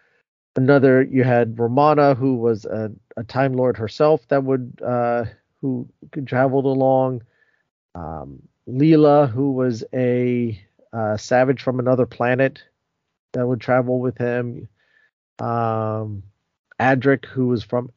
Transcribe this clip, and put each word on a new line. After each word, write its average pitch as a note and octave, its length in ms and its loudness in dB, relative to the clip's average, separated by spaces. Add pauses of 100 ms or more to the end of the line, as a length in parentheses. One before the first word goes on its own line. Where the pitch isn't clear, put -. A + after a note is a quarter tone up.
(560)
another, C3 480 4
you C3 200 0
had A#2+ 360 2
Romana, C#3 560 4
who C3 200 -2
was A#2 300 -2
a, G#2+ 260 -6 (240)
a A#2 80 -8
Time C3 300 -2
Lord B2+ 240 0
herself D3+ 500 0
that C#3 160 0
would, C3 420 -4
uh, A#2+ 400 -2 (360)
who B2+ 260 -6 (240)
could C#3 160 -10
traveled C3 380 0
along. C3 580 0 (720)
Um, D#2 460 -12 (260)
Leela, D3 600 4
who C3+ 220 -2
was B2+ 320 -2 (100)
a, B2 640 -2 (340)
uh, G#2+ 240 -4
savage C3 440 2
from B2+ 180 -2
another B2 260 2
planet B2+ 580 -2 (720)
that B2 140 -2
would B2 140 -2
travel B2+ 380 0
with B2 180 -4
him. A#2+ 500 -4 (720)
Um, A2 840 -4 (560)
Adric, C3 460 2
who B2+ 220 -4
was A#2+ 160 -2
from B2 340 -6